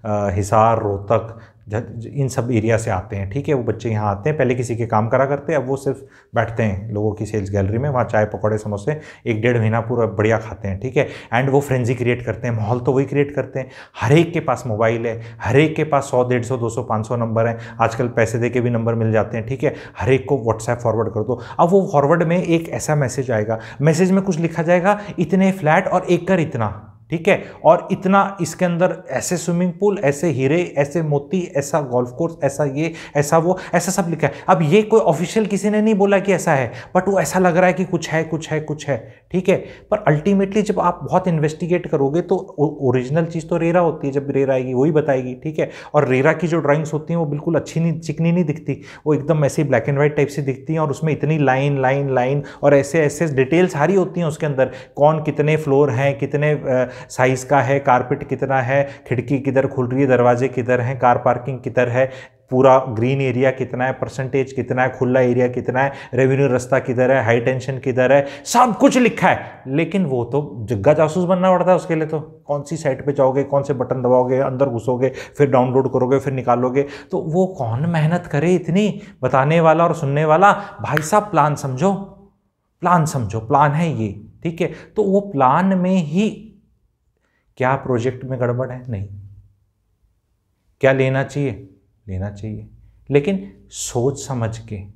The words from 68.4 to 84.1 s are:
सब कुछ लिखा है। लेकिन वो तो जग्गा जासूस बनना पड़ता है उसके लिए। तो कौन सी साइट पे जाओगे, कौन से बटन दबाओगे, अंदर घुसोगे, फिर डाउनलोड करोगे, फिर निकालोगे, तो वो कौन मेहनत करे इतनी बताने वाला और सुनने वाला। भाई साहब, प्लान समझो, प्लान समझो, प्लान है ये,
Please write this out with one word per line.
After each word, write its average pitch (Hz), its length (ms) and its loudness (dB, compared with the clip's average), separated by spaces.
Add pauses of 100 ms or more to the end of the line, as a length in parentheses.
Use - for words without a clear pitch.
सब 240 360 2
कुछ 277 180 6
लिखा 226 300 2
है। 127 100 2 (280)
लेकिन 160 380 0
वो 127 200 -2
तो 143 400 -4
जग्गा 113 280 2
जासूस 160 320 2
बनना 180 260 2
पड़ता 175 200 2
है 180 60 6
उसके 165 180 -2
लिए। 156 120 -2
तो 156 140 -4
कौन 143 420 -8
सी 165 140 -8
साइट 135 300 -4
पे 143 60 0
जाओगे, 135 300 2
कौन 139 200 0
से 143 120 -4
बटन 127 280 -4
दबाओगे, 127 360 4
अंदर 135 280 0
घुसोगे, 123 420 0
फिर 131 420 -2
डाउनलोड 127 420 2
करोगे, 127 260 2
फिर 135 140 -2
निकालोगे, 127 540 0 (240)
तो 139 80 -2
वो 175 280 0
कौन 131 420 -4
मेहनत 165 380 0
करे 160 280 0
इतनी 180 460 0 (220)
बताने 139 380 4
वाला 160 240 6
और 165 100 2
सुनने 143 300 0
वाला। 175 280 6 (300)
भाई 151 200 -2
साहब, 208 200 2
प्लान 151 320 2
समझो, 139 380 -2 (880)
प्लान 170 260 4
समझो, 113 340 -4
प्लान 143 300 4
है 147 320 0
ये, 101 240 -6 (160)